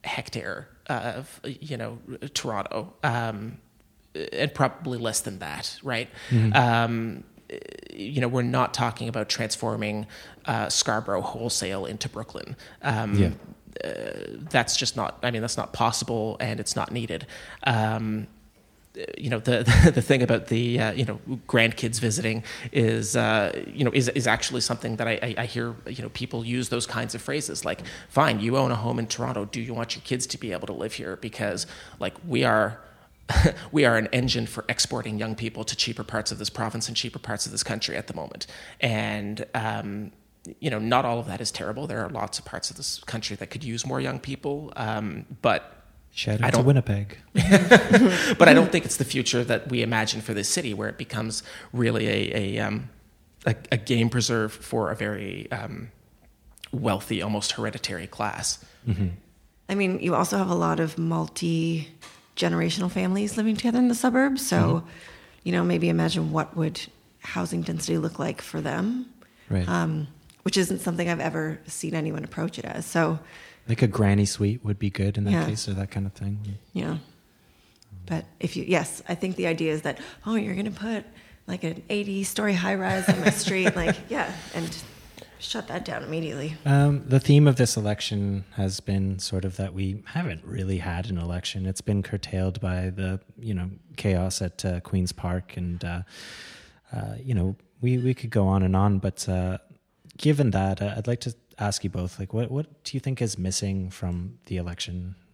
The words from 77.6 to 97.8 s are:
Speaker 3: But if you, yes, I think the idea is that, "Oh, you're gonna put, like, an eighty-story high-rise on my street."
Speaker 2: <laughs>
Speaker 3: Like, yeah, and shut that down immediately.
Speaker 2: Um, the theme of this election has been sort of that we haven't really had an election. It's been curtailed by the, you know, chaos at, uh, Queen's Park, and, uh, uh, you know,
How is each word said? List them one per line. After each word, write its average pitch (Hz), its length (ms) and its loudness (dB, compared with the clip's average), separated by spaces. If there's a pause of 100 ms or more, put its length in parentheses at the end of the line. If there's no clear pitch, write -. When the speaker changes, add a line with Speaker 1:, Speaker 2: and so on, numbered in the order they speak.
Speaker 3:
But 165 180 -4 (160)
if - 160 -4
you, - 100 -4
yes, - 440 0
I 180 60 -2
think 185 200 -4
the 185 120 -2
idea 160 260 0
is 156 80 -2
that, - 180 -6 (260)
"Oh, 220 100 -2
you're 208 200 -2
gonna 202 160 -4
put, 208 320 -6 (440)
like, 180 180 -6
an 165 240 -4
eighty-story 202 640 0
high-rise 190 560 2
on 185 100 4
my 190 120 4
street." 190 440 2
Speaker 2:
<laughs> 180 80 -2
Speaker 3:
Like, 165 140 2 (120)
yeah, 226 220 -2 (240)
and 165 140 -4 (720)
shut - 280 -6
that - 160 -6
down - 200 -6
immediately. 156 520 -4 (100)
Speaker 2:
Um, 143 400 6
the 131 140 6
theme 147 260 10
of 131 120 8
this 123 180 4
election 101 800 0
has 95 260 0
been 98 400 0
sort 92 240 -2
of 92 140 -4
that 95 160 -4
we 98 320 -4
haven't 131 400 -6
really 95 320 -2
had 87 320 -4
an 92 80 -2
election. 87 480 -4
It's 95 160 -4
been 101 200 2
curtailed 95 600 -2
by 92 280 -2
the, 95 300 -4 (180)
you 113 160 -6
know, 90 160 -2 (280)
chaos 95 440 0
at, 90 220 -6
uh, 90 160 -2
Queen's 90 320 0
Park, 90 460 -4
and, 87 260 -4
uh, 87 180 -4 (920)
uh, 107 280 -6
you 131 140 -2
know, 95 220 0 (240)